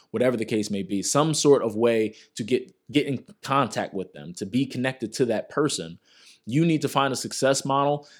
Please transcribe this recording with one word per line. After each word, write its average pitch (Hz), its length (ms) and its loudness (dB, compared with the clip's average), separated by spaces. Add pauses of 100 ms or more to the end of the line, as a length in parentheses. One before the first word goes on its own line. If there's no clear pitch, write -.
(100)
whatever 120 260 0
the 110 80 -4
case 107 260 -2
may 98 120 -4
be, 98 200 -4
some 151 320 2
sort 143 280 6
of 107 140 -2
way 113 380 2 (200)
to - 80 -6
get, 113 320 -2 (160)
get 139 160 2
in 143 180 -6 (180)
contact 127 520 -2
with 95 180 -8
them, 76 220 -14
to 101 120 -8
be 123 200 0
connected 127 480 -4
to 127 120 0
that 107 220 -2
person, 87 500 -4 (480)
you 139 180 2
need 160 180 0
to 143 60 0
find 135 240 0
a 120 40 -4
success 135 480 -2
model 143 440 0 (120)